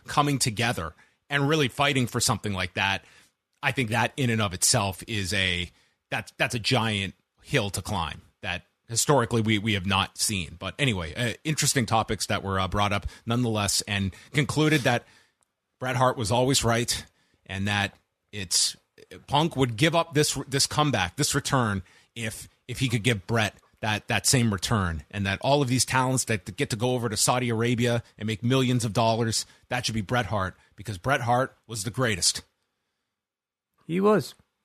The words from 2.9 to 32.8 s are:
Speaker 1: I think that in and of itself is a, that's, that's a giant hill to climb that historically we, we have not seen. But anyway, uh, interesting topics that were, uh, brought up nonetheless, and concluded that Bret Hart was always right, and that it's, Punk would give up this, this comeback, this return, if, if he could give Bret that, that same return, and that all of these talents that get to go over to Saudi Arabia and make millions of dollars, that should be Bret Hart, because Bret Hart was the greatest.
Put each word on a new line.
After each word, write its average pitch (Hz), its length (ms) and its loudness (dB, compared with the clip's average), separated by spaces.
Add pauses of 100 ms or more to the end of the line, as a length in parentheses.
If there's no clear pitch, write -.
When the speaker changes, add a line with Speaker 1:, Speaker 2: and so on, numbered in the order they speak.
Speaker 1:
I 135 100 0
think 123 180 -2
that 117 260 0
in 127 140 0
and 110 100 0
of 98 140 -2
itself 101 520 0
is 101 280 -4
a, 90 360 0 (400)
that's, 123 280 -6
that's 139 160 -2
a 123 40 -2
giant 107 560 0 (280)
hill 113 260 -2
to 95 140 -6
climb 87 400 -6 (180)
that 90 220 -8 (260)
historically 117 520 2
we, 110 180 2
we 107 140 0
have 90 140 -2
not 98 300 0
seen. 90 400 -4
But 95 220 -10
anyway, 95 380 -2
uh, 120 160 -2 (100)
interesting 143 440 0
topics 110 400 0
that 101 180 -2
were, 95 160 0
uh, 92 80 0
brought 101 240 0
up 101 140 -2 (180)
nonetheless, 117 640 0
and 101 260 -2 (180)
concluded 151 500 2
that 120 200 2 (800)
Bret 127 160 -4
Hart 127 200 4
was 113 140 -2
always 127 320 2
right, 117 420 0 (420)
and 98 200 -4
that 101 280 0 (360)
it's, - 460 -2 (500)
Punk 151 300 2
would 123 200 0
give 160 200 2
up 165 180 0
this, 147 320 2
this 135 220 0
comeback, 123 480 2
this - 180 0
return, 117 480 0 (320)
if, 110 340 -10 (200)
if 120 100 -8
he 131 100 2
could 113 140 0
give 113 240 0
Bret 113 300 0 (240)
that, 107 260 -2
that 110 180 0
same 117 280 4
return, 92 580 0
and 101 160 -4
that 98 140 -2
all 143 220 4
of 131 40 0
these 123 180 2
talents 131 400 2
that 107 320 -4
get - 140 -2
to 117 60 -4
go 123 160 0
over 120 160 -2
to 104 80 -6
Saudi 127 320 2
Arabia 117 560 0 (120)
and 107 120 -8
make 110 160 -4
millions 127 400 2
of 110 80 -4
dollars, 113 540 0 (220)
that 123 160 -4
should 110 120 -4
be 110 40 -2
Bret 117 260 -2
Hart, 92 280 -2 (220)
because 101 220 -10
Bret 135 240 0
Hart 123 340 0 (100)
was 110 160 -8
the 113 80 -6
greatest. 110 520 0 (1500)